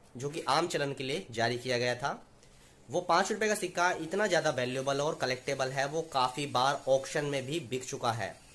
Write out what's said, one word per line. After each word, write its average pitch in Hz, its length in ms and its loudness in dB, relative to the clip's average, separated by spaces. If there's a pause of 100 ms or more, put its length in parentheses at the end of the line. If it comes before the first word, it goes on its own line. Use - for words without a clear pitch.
(160)
जो 131 120 -6
कि 160 200 -6
आम 151 200 4
चलन 143 240 -2
के 135 120 -8
लिए 151 280 -4
जारी 117 260 0
किया 123 200 0
गया 123 180 0
था। 147 260 -4 (680)
वो 143 140 -2
पाँच 180 300 4
रुपए 214 160 0
का 214 60 2
सिक्का 180 380 2
इतना 170 340 0
ज़्यादा 156 240 4
वैल्यूएबल 131 500 0
और 151 140 0
कलेक्टेबल 131 540 -2
है, 135 180 0
वो 156 160 -2
काफ़ी 139 460 0
बार 127 400 2
ऑक्शन 135 360 2
में 139 220 -2
भी 151 140 -2
बिक 127 240 -4
चुका 123 280 -2
है। 107 160 -4 (260)